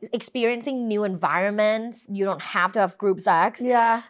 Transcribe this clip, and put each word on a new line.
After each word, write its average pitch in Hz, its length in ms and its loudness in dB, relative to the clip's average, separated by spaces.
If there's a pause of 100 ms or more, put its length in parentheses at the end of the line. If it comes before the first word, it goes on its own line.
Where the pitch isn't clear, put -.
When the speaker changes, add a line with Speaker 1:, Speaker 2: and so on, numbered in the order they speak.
(120)
Speaker 1:
experiencing 240 720 -2
new 208 160 0
environments. 208 1080 0
You 196 160 0
don't 170 160 -4
have 185 300 0
to 220 80 0
have 185 180 0
group 190 220 0
sex. 190 420 2
Speaker 2:
Yeah. 233 480 2